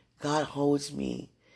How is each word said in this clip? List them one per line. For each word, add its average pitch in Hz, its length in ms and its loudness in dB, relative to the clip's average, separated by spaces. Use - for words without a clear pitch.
God 147 240 0
holds 143 480 2
me 131 380 -6